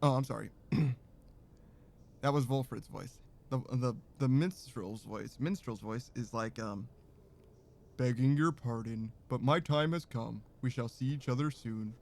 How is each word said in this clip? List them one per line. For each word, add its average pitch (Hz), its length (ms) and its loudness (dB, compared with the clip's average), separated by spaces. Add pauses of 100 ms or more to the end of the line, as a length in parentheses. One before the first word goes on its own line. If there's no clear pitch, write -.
Oh, 139 120 6
I'm 135 100 4
sorry. 110 260 -6 (220)
<clears throat> 139 240 4 (1300)
That 139 100 4
was 143 140 6
Volfred's 127 420 -2
voice. 98 320 -12 (300)
The, 131 80 0 (120)
the, 123 240 0 (240)
the 135 100 2
minstrel's 120 760 0
voice. 104 340 -8
Minstrel's 123 420 -4
voice 110 340 -8
is 120 200 -6
like, 113 240 -4
um, 107 320 -6 (1080)
Begging 127 400 4
your 160 140 4
pardon, 113 600 -4 (160)
but 123 140 -2
my 147 180 6
time 151 320 2
has 170 140 -2
come. 113 380 -6 (180)
We 127 80 0
shall 117 180 -2
see - 200 -6
each 143 200 -4
other 135 220 2
soon. 110 520 -6